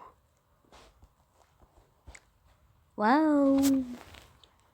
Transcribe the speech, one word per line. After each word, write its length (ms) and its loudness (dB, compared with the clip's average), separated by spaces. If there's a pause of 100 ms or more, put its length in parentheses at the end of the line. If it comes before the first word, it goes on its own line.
(3000)
Вау. 880 0 (880)